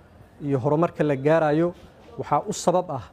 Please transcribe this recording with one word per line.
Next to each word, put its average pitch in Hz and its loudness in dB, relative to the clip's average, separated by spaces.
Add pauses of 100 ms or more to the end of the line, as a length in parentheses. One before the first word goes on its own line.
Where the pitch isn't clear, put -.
(400)
iyo 139 -2
horumarka 151 0
la 143 0
gaarayo 156 2 (440)
waxaa 143 0
u 208 -4
sabab 175 -2
ah 131 -8 (100)